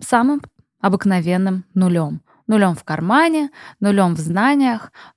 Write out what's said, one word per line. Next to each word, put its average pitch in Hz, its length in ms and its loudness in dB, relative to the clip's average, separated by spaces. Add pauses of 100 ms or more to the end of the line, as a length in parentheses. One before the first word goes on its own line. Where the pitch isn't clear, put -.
самым 262 420 0 (380)
обыкновенным 185 840 0 (100)
нулем. 170 480 0 (260)
Нулем 202 260 2
в - 80 -10
кармане, 285 680 0 (280)
нулем 196 380 2
в - 20 -8
знаниях, 226 720 0 (260)